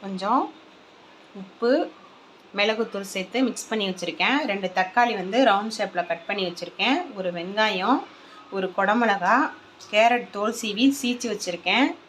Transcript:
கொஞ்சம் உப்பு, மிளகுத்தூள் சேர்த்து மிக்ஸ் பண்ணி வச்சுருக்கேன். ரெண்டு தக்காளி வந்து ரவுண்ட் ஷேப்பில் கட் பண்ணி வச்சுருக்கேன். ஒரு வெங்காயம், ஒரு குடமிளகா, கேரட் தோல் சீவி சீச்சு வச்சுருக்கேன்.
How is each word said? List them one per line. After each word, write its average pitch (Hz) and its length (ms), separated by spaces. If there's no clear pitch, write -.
கொஞ்சம் 196 380
உப்பு, 233 300
மிளகுத்தூள் 214 520
சேர்த்து 190 360
மிக்ஸ் - 240
பண்ணி 214 180
வச்சுருக்கேன். 185 500
ரெண்டு 196 180
தக்காளி 233 400
வந்து 196 300
ரவுண்ட் 208 280
ஷேப்பில் 190 340
கட் 165 180
பண்ணி 196 180
வச்சுருக்கேன். 185 500
ஒரு 180 180
வெங்காயம், 202 640
ஒரு 185 120
குடமிளகா, 202 580
கேரட் 233 340
தோல் 214 260
சீவி 214 240
சீச்சு 240 320
வச்சுருக்கேன். 196 540